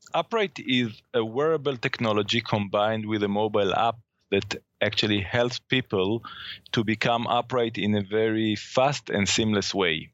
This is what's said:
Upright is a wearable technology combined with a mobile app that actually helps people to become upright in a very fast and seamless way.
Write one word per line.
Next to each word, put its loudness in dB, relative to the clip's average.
Upright -2
is -2
a 2
wearable 0
technology 0
combined 0
with -2
a 2
mobile 2
app 0
that 0
actually 0
helps 0
people 0
to 2
become 0
upright 0
in 2
a 2
very 0
fast 0
and 2
seamless 0
way. 0